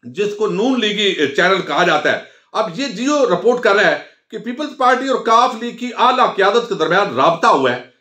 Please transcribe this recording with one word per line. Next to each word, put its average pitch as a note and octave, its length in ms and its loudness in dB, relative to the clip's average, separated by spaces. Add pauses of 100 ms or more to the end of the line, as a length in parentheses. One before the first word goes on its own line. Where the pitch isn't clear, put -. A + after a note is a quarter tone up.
जिसको G3+ 460 -4
नून A#3 320 0
लीगी G3 460 0
चैनल F#3 340 2
कहा D#3 240 -2
जाता D3+ 260 0
है, - 160 -4 (260)
अब G3+ 220 -2
ये C4+ 140 -4
जियो C4 360 0
रिपोर्ट A3+ 380 0
कर G#3 120 4
रहा G3+ 100 4
है D3+ 200 0 (260)
कि A3 80 -12
पीपल्स B3 300 -8 (100)
पार्टी C4 300 2
और A#3+ 140 0
काफ A#3 400 2
लीग A#3+ 160 -8
की A#3+ 120 -6
आला B3 380 2
क्यादत G3+ 400 2
के F#3+ 60 -2
दरमियान D#3+ 400 0
राबता E3 340 2
हुआ C3+ 220 2
है B2 300 -8